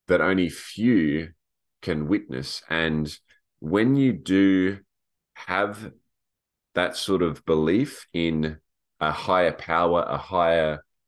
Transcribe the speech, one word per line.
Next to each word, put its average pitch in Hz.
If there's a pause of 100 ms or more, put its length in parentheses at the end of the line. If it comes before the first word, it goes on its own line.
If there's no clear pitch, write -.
that 90
only 90
few 82 (540)
can 76
witness. 69
And 80 (440)
when 107
you 135
do 95 (540)
have 101 (840)
that 90
sort 92
of 80
belief 85
in 80 (400)
a 78
higher 90
power, 85
a -
higher 82 (240)